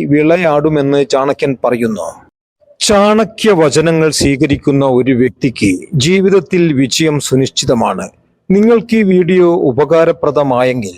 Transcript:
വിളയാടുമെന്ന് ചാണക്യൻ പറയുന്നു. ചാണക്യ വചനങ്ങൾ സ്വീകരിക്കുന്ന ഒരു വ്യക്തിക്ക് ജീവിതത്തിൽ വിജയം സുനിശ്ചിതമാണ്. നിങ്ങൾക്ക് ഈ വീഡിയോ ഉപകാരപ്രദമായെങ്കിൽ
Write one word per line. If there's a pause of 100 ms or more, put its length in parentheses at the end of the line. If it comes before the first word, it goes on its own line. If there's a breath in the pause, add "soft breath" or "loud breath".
വിളയാടുമെന്ന്
ചാണക്യൻ
പറയുന്നു. (720)
ചാണക്യ
വചനങ്ങൾ
സ്വീകരിക്കുന്ന
ഒരു
വ്യക്തിക്ക് (240)
ജീവിതത്തിൽ (120)
വിജയം
സുനിശ്ചിതമാണ്. (420)
നിങ്ങൾക്ക്
ഈ
വീഡിയോ (200)
ഉപകാരപ്രദമായെങ്കിൽ